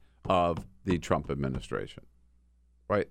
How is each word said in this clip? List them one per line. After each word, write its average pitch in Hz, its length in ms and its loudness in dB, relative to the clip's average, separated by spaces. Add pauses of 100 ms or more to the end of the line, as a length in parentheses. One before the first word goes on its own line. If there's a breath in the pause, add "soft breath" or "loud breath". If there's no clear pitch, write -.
(280)
of 87 380 2 (180)
the 90 160 2
Trump 76 320 0
administration." 65 720 -4 (840)
Right? 101 220 2